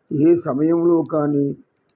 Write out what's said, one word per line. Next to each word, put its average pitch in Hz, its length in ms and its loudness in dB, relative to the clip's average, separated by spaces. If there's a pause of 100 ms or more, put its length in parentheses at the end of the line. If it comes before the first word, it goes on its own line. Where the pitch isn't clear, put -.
(120)
ఏ 160 220 4
సమయంలో 165 680 0
కానీ 147 540 -2 (400)